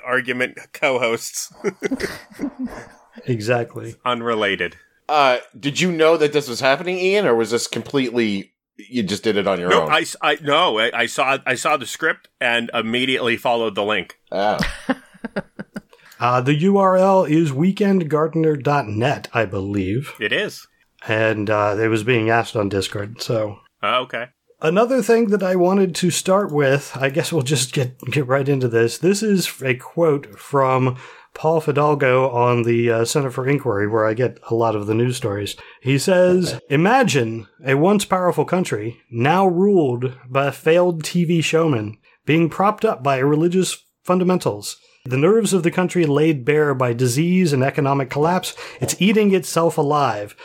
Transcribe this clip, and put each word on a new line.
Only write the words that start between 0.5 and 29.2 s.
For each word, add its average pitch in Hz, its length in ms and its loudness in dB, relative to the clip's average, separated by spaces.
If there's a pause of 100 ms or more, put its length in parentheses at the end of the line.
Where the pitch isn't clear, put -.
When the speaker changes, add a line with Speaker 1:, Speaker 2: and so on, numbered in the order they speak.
Speaker 1:
co-hosts. 123 840 -2
<laughs> - 40 -16 (1600)
Speaker 2:
Exactly. 117 800 -6
Speaker 1:
Unrelated. 107 720 -2 (320)
Speaker 3:
Uh, 139 300 4 (200)
did 127 220 -4
you 180 100 0
know 160 260 4
that 147 160 2
this 143 140 -2
was 117 140 -8
happening, 165 380 0
Ian, 190 280 0
or 120 80 2
was 113 160 0
this 117 160 -2
completely, 113 880 -2 (220)
you 120 260 -6
just 95 220 -4
did 107 120 0
it 101 120 0
on 95 100 0
your 87 120 -2
Speaker 1:
No, 98 120 4
Speaker 3:
own? 80 80 -2
Speaker 1:
I 160 120 2
s-, - 200 -10
I, 151 140 0
no, 147 420 0
I, 117 220 0
I 120 60 0
saw, 135 380 -2
I 127 120 -2
saw 156 200 0
the 131 80 -8
script - 440 -6 (120)
and 117 320 0
immediately 120 640 -2
followed 117 380 -2
the 104 80 -2
link. 101 360 -4 (120)
Speaker 3:
Oh. 202 280 0 (300)
Speaker 2:
<laughs> 254 80 -4 (1200)
Uh, 123 200 2
the 135 140 0
U 190 240 2
R 185 180 4
L 190 280 4
is 151 280 2
weekend 190 580 0
gardener 156 460 0
dot 139 320 -2
net, 113 440 -2
I 117 120 0
believe. 101 760 -4
Speaker 1:
It 107 120 -4
is. 180 340 -4 (400)
Speaker 2:
And, 110 420 0
uh, 104 320 0
it 113 80 2
was 110 140 0
being 113 260 0
asked 113 280 0
on 101 120 -2
Discord, 104 540 -6
so. 107 380 -4 (220)
Speaker 1:
Oh, 117 200 0
okay. 127 240 -10 (340)
Speaker 2:
Another 226 400 2
thing 226 280 2
that 196 160 0
I 185 100 0
wanted 185 400 2
to 180 160 0
start 185 400 0
with, 143 460 0
I 135 140 -2
guess 147 220 -4
we'll 156 100 0
just 127 300 -2
get, 127 280 -4
get 127 260 -4
right 135 220 0
into 135 180 0
this. 113 320 0
This 202 240 0